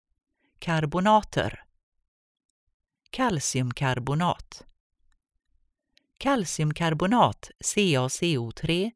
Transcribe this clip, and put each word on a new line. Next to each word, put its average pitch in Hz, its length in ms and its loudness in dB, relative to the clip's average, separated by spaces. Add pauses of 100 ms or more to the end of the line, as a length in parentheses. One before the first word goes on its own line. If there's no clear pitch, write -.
(580)
Karbonater. 165 1040 0 (1500)
Kalciumkarbonat. 139 1500 -2 (1600)
Kalciumkarbonat, 170 1300 0 (100)
C 190 360 2
A 127 120 2
C 160 300 0
O 117 140 -6
tre, 185 440 -2